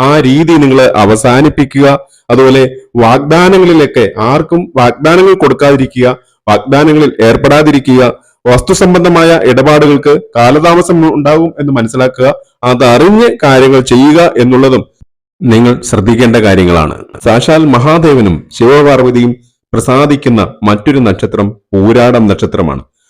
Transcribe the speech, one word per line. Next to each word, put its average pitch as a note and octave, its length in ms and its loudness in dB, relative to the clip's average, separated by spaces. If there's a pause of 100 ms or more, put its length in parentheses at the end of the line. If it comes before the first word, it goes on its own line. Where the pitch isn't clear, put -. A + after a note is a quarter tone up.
ആ - 20 2 (160)
രീതി D#3 260 0 (100)
നിങ്ങൾ C3 160 2 (240)
അവസാനിപ്പിക്കുക. C3+ 840 0 (440)
അതുപോലെ C3 300 2 (400)
വാഗ്ദാനങ്ങളിലൊക്കെ D3+ 1000 0 (240)
ആർക്കും D#3 340 -2 (160)
വാഗ്ദാനങ്ങൾ D#3 640 0
കൊടുക്കാതിരിക്കുക, C3+ 640 0 (420)
വാഗ്ദാനങ്ങളിൽ C#3 640 0 (160)
ഏർപ്പെടാതിരിക്കുക. C#3 760 0 (480)
വസ്തുസംബന്ധമായ F3 840 0 (200)
ഇടപാടുകൾക്ക് D3 600 2 (240)
കാലതാമസം E3 680 0 (120)
ഉണ്ടാകും D3+ 340 -2 (100)
എന്ന് C#3+ 160 -4
മനസ്സിലാക്കുക. B2+ 500 -2 (440)
അതറിഞ്ഞ് C#3+ 580 2 (160)
കാര്യങ്ങൾ C3+ 460 2
ചെയ്യുക C#3+ 280 4 (240)
എന്നുള്ളതും B2+ 400 0 (580)
നിങ്ങൾ A#2+ 320 2 (160)
ശ്രദ്ധിക്കേണ്ട A2+ 480 0 (100)
കാര്യങ്ങളാണ്. F2 500 0 (300)
സാക്ഷാൽ D#3 360 0 (120)
മഹാദേവനും C3+ 600 0 (220)
ശിവപാർവതിയും B2+ 760 2 (420)
പ്രസാദിക്കുന്ന C3 680 -2 (260)
മറ്റൊരു G#2 400 -2
നക്ഷത്രം G2+ 400 -4 (240)
പൂരാടം A#2 640 0
നക്ഷത്രമാണ്. D#2 500 -6 (260)